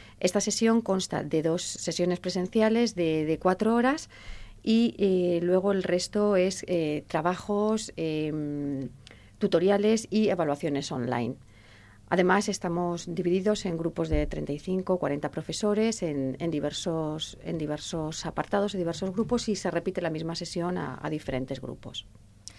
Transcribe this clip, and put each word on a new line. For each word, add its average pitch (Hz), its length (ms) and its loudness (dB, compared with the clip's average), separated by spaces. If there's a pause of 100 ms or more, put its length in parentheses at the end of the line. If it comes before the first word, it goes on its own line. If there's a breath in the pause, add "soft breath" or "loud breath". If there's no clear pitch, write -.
(200 loud breath)
Esta 190 220 2
sesión 226 400 4
consta 185 420 -2
de 151 200 0
dos 165 180 2
sesiones 175 580 -2
presenciales 220 760 2
de, 160 300 2
de 156 120 2
cuatro 185 380 2
horas 262 340 2 (540 loud breath)
Y, 226 360 4
eh, 180 420 4
luego 185 300 4
el 190 100 2
resto 190 540 2
es, 185 320 2
eh, 151 400 0
trabajos, 208 880 0
em, 147 960 -4 (500 loud breath)
tutoriales 202 720 4
y 214 180 4
evaluaciones 151 640 0
online. 123 440 -2 (720 soft breath)
Además, 185 380 4
estamos 175 600 -2
divididos 185 580 0
en 170 120 -2
grupos 165 320 -2
de 151 180 2
treinta 151 240 -4
y 147 80 -4
cinco, 185 400 0
cuarenta 143 320 -2
profesores 208 720 0
en, 139 360 -2
en 170 120 0
diversos, 156 880 -4
en 175 160 -6
diversos 156 680 -4
apartados, 202 500 -2
en 185 60 -2
diversos 170 320 -2
grupos, 226 360 0
y 202 60 0
se 185 160 -2
repite 175 300 -2
la 170 100 0
misma 165 240 -4
sesión 175 420 -4
a, 139 240 -6
a 151 80 -4
diferentes 135 500 -4
grupos. - 460 -10 (540 loud breath)